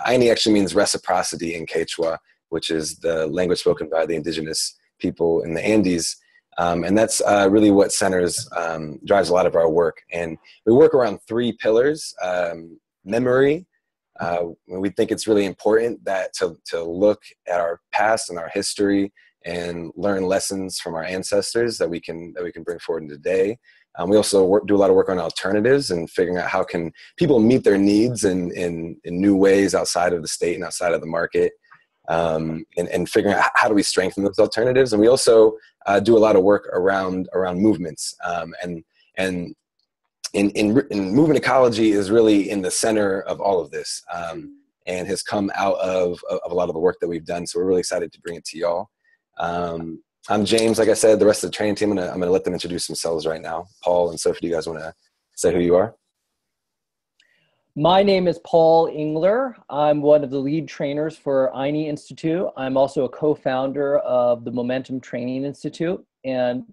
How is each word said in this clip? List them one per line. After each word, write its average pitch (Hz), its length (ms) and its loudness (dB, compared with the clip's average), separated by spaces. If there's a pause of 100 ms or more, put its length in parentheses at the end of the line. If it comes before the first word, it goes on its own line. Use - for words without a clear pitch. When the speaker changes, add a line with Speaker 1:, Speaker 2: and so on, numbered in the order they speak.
Speaker 1:
Eine 123 240 4
actually 110 240 2
means 95 200 2
reciprocity 87 800 -2
in 82 100 -10
Quechua, 82 520 -4 (300)
which 82 240 -6
is 78 280 -4
the 80 280 -2
language 87 320 -2
spoken 82 300 -2
by 80 160 0
the 80 100 -4
indigenous 78 600 -6 (200)
people 85 440 0
in 82 120 -6
the 82 80 -4
Andes. 92 540 0 (420)
Um, 85 260 0
and 95 140 0
that's, 110 240 2
uh, 101 280 4
really 107 220 6
what 98 200 4
centers, 90 640 -2
um, 80 500 -6
drives 98 240 2
a 87 40 2
lot 90 120 4
of 87 100 0
our 82 140 4
work. 80 320 0 (100)
And 85 260 -6 (280)
we 110 80 4
work 151 200 8
around 117 340 0
three 117 260 -2
pillars, 123 680 0
um, 85 560 -6 (280)
memory. 127 600 0 (540)
Uh, 87 260 -4 (220)
we 95 220 -6
think 107 220 0
it's - 160 -4
really 104 180 4
important 110 580 -2
that 95 300 -4
to, 85 320 -4
to 85 180 -6
look 92 380 0 (260)
at 87 140 -2
our 85 180 -4 (140)
past 110 360 0
and 87 80 -10
our 82 120 -10
history 101 640 -2 (320)
and 85 500 -8
learn 95 300 -2
lessons 95 540 -4
from 85 160 -10
our 80 80 -6
ancestors 101 720 -2
that 87 120 -2
we 85 120 -6
can, 85 320 -12
that 90 100 -10
we 85 80 -8
can 82 120 -16
bring 85 160 -8
forward 82 240 -6
in 73 60 -14
today. 92 480 -2 (400)
Um, 85 120 -4
we 104 80 6
also 101 280 4
work, 98 220 2
do 101 80 2
a - 20 4
lot 98 120 6
of 95 80 6
work 95 120 2
on 92 80 0
alternatives 104 720 0
and 82 180 -4
figuring 90 280 0
out 87 120 -2
how 92 140 0
can 85 280 -4 (240)
people 143 240 4
meet 113 240 6
their 101 140 4
needs 104 480 2
in, 90 260 0
in, 85 540 -6
in 87 160 -4
new 101 140 6
ways 98 380 4
outside 87 380 0
of 85 100 -2
the 76 60 -10
state 85 280 -4
and 90 100 -8
outside 82 280 -4
of 85 60 -2
the 85 80 -10
market. 85 460 -2 (540)
Um, 80 580 -2 (100)
and, 87 140 -2
and 82 180 -4
figuring 101 280 0
out - 100 0
h-, - 100 -4
how 123 120 2
do 110 80 2
we 101 80 4
strengthen 95 400 -2
those 98 160 -2
alternatives. 120 540 2
And 104 80 2
we 110 60 8
also, 113 460 6 (320)
uh, 101 140 2
do 113 180 6
a - 20 6
lot 107 160 6
of 95 80 6
work 101 300 2
around, 92 600 -2
around 90 260 -2
movements. 87 640 0
Um, 85 300 -6 (100)
and, 85 200 -10 (340)
and 90 380 -4 (800)
in, 101 180 2
in, 107 300 2 (100)
in 98 220 -4
movement 147 240 4
ecology 117 540 2
is 101 180 0
really 107 400 4
in 101 120 -4
the 92 100 -4
center 104 500 -2
of - 180 -8
all 98 200 0
of 80 100 -6
this, - 340 -10 (100)
um, 85 460 -12 (280)
and 90 200 -6
has 92 140 -4
come 101 340 -4
out 95 240 -2
of, 90 400 -2 (100)
of 87 220 -6
a 87 40 -6
lot 90 140 0
of 82 40 -6
the 80 60 -6
work 87 200 0
that 87 80 -4
we've 85 180 -8
done. 85 200 -8
So 87 140 -6
we're 90 60 -2
really 92 140 2
excited 87 320 -6
to - 100 -20
bring 85 140 -12
it 80 100 -18
to - 120 -14
y'all. 85 320 -4 (480)
Um, 85 680 -6 (240)
I'm 104 180 0
James, 110 340 2
like 107 100 4
I 110 60 4
said, 110 240 4
the 101 60 4
rest 104 180 4
of 90 80 -6
the - 40 -10
training 104 200 -2
team, 104 160 -2
I'm 98 60 -2
gonna, 87 140 -6
I'm 92 80 -8
gonna 90 120 0
let 95 120 2
them 92 100 -4
introduce 87 340 -6
themselves 82 380 -6
right 80 160 -4
now. 82 260 -10 (160)
Paul 87 260 2
and 82 100 -10
Sophie, 87 220 -2
do 82 60 -4
you 85 60 -2
guys 80 140 -4
wanna 80 260 -10 (420)
say 87 180 0
who 87 60 0
you 87 160 2
are? 101 200 0 (1800)
Speaker 2:
My 175 280 4
name 190 240 4
is 165 160 0
Paul 165 500 4
Engler. 170 640 0 (140)
I'm 147 320 2
one 147 220 6
of 131 80 -8
the 139 60 -4
lead 143 300 -2
trainers 151 500 -6
for 131 380 0
Eine 147 320 -4
Institute. 160 580 -6 (120)
I'm 131 180 -6
also 135 300 2
a 123 40 -6
co-founder 143 920 -2
of 123 440 0
the 120 80 -8
Momentum 127 480 -4
Training 127 460 -8
Institute, 156 580 -6 (220)
and 127 480 -2